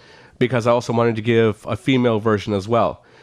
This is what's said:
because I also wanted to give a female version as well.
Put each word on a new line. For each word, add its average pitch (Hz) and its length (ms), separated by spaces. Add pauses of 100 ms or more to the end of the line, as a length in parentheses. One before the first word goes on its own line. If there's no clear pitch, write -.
(380)
because 120 280
I 123 40
also 120 220
wanted 117 240
to 110 60
give 113 440
a 110 100
female 123 440
version 107 340
as 95 120
well. 110 360 (200)